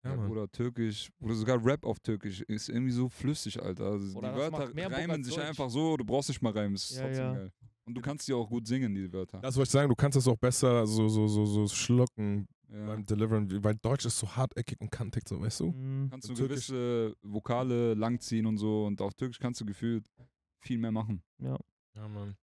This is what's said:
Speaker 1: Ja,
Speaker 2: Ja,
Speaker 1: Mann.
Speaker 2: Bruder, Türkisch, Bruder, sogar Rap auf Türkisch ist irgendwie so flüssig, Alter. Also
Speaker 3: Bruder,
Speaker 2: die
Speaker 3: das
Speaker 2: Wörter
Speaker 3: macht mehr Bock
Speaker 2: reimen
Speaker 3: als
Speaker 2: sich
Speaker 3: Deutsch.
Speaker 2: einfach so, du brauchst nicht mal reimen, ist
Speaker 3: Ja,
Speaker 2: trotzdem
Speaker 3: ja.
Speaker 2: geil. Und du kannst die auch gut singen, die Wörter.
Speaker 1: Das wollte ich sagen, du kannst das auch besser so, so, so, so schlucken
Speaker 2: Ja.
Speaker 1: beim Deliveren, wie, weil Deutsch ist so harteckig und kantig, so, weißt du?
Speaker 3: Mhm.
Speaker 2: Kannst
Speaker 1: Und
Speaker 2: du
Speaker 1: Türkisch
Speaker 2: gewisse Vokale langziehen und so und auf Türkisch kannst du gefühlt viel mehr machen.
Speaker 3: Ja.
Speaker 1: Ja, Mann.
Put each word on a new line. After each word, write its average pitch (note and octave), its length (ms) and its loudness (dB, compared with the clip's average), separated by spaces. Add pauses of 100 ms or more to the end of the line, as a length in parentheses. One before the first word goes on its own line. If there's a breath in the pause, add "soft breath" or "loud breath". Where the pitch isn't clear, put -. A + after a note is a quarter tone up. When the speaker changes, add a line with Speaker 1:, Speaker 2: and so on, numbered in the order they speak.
Speaker 1:
Ja, B2+ 60 -6
Speaker 2:
Ja, C3+ 60 -4
Speaker 1:
Mann. G#2+ 100 -2
Speaker 2:
Bruder, G#2+ 240 -2
Türkisch, A#2 600 -4 (100)
Bruder, A2+ 160 -2
sogar A2+ 280 2
Rap C#3 200 2
auf - 160 -2
Türkisch G2+ 400 -4
ist - 280 -6
irgendwie B2 220 0
so B2 180 0
flüssig, C3 540 -4
Alter. F#2+ 220 -4
Also G2+ 300 -2
Speaker 3:
Bruder, B2+ 180 -6
Speaker 2:
die - 20 -6
Speaker 3:
das D3 160 -2
Speaker 2:
Wörter D3 160 -4
Speaker 3:
macht A#2+ 80 -10
mehr E3+ 160 -4
Bock - 80 -2
Speaker 2:
reimen E3+ 140 -2
Speaker 3:
als C#3+ 140 -2
Speaker 2:
sich B2 100 -4
Speaker 3:
Deutsch. - 120 -4
Speaker 2:
einfach C#3 220 -4
so, D#3 260 2
du B2+ 80 -2
brauchst C3 240 0
nicht C3+ 140 -4
mal A2+ 100 0
reimen, G2+ 220 0
ist - 160 -6
Speaker 3:
Ja, C3 120 -6
Speaker 2:
trotzdem C3 220 -2
Speaker 3:
ja. B2+ 100 -2
Speaker 2:
geil. F#2+ 180 -8 (320)
Und A#2+ 100 -10
du B2 60 -6
kannst C#3+ 260 -6
die C#3 60 0
auch A#2 180 0
gut A#2 160 -2
singen, A#2 300 0
die F#2 160 -4
Wörter. F#2+ 280 -8
Speaker 1:
Das B2+ 160 -4
wollte C3+ 120 4
ich - 40 -4
sagen, C#3 160 6
du A#2+ 60 6
kannst C#3+ 220 4
das B2+ 100 6
auch A#2+ 100 6
besser B2 520 4
so, A2 200 6
so, G#2+ 200 6
so, G#2 180 4
so G#2 220 4
schlucken G#2 800 2 (200)
Speaker 2:
Ja. G#2+ 180 -10
Speaker 1:
beim G#2+ 200 -6
Deliveren, G#2+ 420 2
wie, G2 140 -2
weil G#2+ 140 4
Deutsch A#2+ 280 0
ist A#2+ 140 0
so G#2 160 -2
harteckig - 460 -4
und A2 100 -6
kantig, - 380 -4
so, - 120 -4
weißt G#2+ 200 -2
du? - 100 0
Speaker 3:
Mhm. C3+ 400 -2
Speaker 2:
Kannst C3 180 -12
Speaker 1:
Und B2 100 -6
Speaker 2:
du C3+ 100 2
Speaker 1:
Türkisch C3 180 -4
Speaker 2:
gewisse A#2+ 560 0
Vokale A#2+ 720 0
langziehen A2+ 520 0
und A2 120 2
so G#2+ 280 2
und G2+ 140 -2
auf G2+ 140 -2
Türkisch B2+ 240 -6
kannst B2 220 -4
du A2 60 -6
gefühlt A2 380 -2 (600)
viel B2 140 -2
mehr A2+ 140 -2
machen. G#2+ 300 -2 (180)
Speaker 3:
Ja. C3 160 -4 (400)
Speaker 1:
Ja, G#2+ 120 -12
Mann. G2+ 340 -10